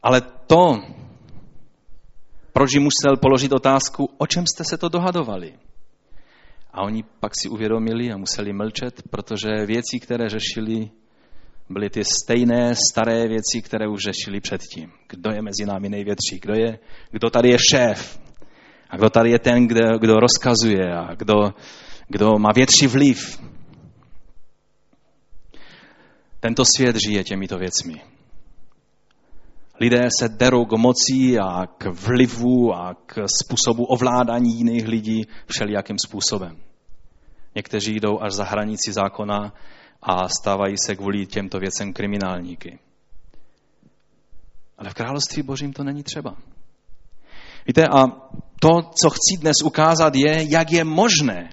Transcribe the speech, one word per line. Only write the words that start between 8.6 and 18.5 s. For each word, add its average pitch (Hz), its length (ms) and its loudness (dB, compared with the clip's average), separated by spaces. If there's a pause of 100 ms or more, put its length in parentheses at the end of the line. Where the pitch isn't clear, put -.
protože 107 560 -4
věci, 117 340 -4
které 117 280 -4
řešili, 107 600 -6 (760)
byly 98 220 -4
ty 107 140 -4
stejné 120 680 2 (160)
staré 117 380 0
věci, 110 340 -4
které 107 260 -4
už 101 140 -6
řešili 101 380 -6
předtím. - 520 -10 (160)
Kdo 92 220 -6
je 107 120 -6
mezi 101 240 -8
námi 101 220 -4
největší? 101 520 -6
Kdo 101 140 -4
je, 113 240 0 (320)
kdo 110 200 0
tady 123 180 6
je 120 100 8 (120)
šéf? 120 500 0 (680)